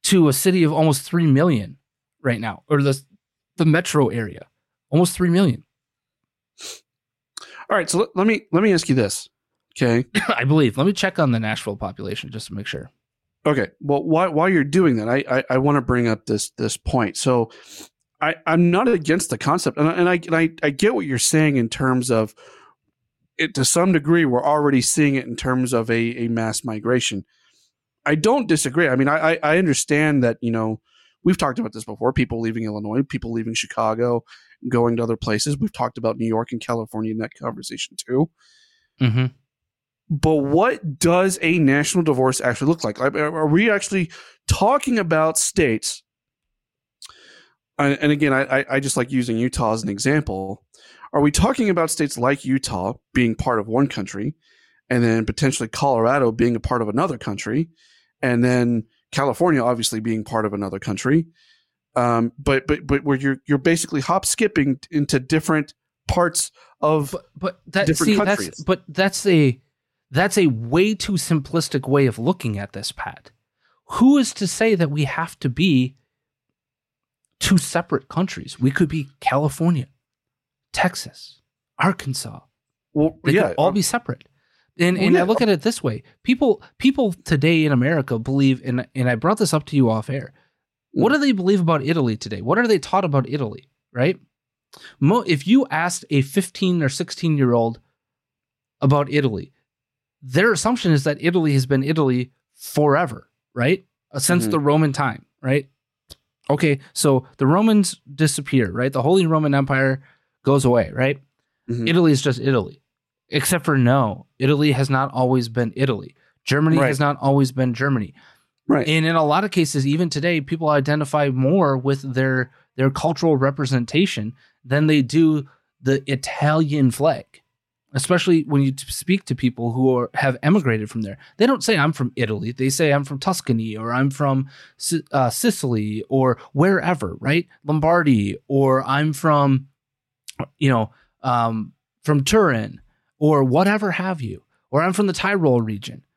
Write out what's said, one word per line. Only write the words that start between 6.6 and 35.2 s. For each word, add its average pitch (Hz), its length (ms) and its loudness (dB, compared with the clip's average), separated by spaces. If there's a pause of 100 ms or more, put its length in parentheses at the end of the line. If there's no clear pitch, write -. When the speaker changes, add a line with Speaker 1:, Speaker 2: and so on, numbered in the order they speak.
Speaker 2:
All 247 60 0
right, 175 120 -2
so 170 100 0
let, 220 180 0
let 190 100 2
me, 220 160 0 (100)
let 170 100 4
me 214 100 4
ask 170 160 0
you 135 60 2
this, 107 340 -2 (460)
okay? 120 300 0 (160)
Speaker 1:
<laughs> - 80 -6
I 120 160 -2
believe. 139 320 4
Let 139 100 0
me 202 60 2
check 190 260 -4
on 147 120 2
the 113 100 0
Nashville 107 360 -6
population 101 540 -10
just 110 180 -14
to - 60 -14
make 101 120 -10
sure. - 240 -12 (560)
Speaker 2:
Okay. 135 220 0 (120)
Well, 143 220 -2
while, 165 300 2
while 160 160 2
you're 165 160 2
doing 143 320 2
that, 107 120 -4
I, 131 160 0 (140)
I, - 120 -2
I 131 80 2
wanna 143 220 2
bring 123 280 0
up 110 180 -4
this, 107 320 -4
this 113 180 -4
point. 117 400 -2
So 123 340 0 (680)
I, 156 140 -2 (120)
I'm 170 240 4
not 208 180 2
against 170 420 0
the 117 80 -4
concept, 143 400 -2
and 147 100 2
I, 165 40 0
and 180 160 0
I, 180 60 2
and 165 220 -2
I, 165 140 2 (120)
I 147 80 2
get 196 240 0
what 196 120 -4
you're 135 120 -2
saying 156 380 2
in 117 140 0
terms 127 400 0
of 110 240 0 (1040)
it, 156 160 -4
to 131 100 -2
some 180 280 2
degree, 160 340 2
we're 123 180 0
already 147 380 2
seeing 147 320 2
it 131 100 -4
in 120 120 -10
terms 127 360 -2
of 117 180 0
a, 117 340 -2
a 117 40 -4
mass 113 340 -4
migration. 113 640 -4 (800)
I 147 100 0
don't 220 340 0
disagree. 151 400 0
I 127 80 0
mean, 135 120 2
I, 156 240 0
I, 165 100 -2
I 156 160 2
understand 147 680 2
that, 117 180 0
you 117 80 -2
know, 113 320 -4 (400)
we've 175 160 2
talked 139 200 -2
about 233 140 -6
this 110 120 -14
before, 110 280 -4
people 117 280 -2
leaving 113 240 -4
Illinois, 104 380 -4
people 123 300 -6
leaving 113 220 -6
Chicago, 117 720 -2 (440)
going 120 280 2
to 117 60 -2
other 113 140 -2
places. 113 400 -2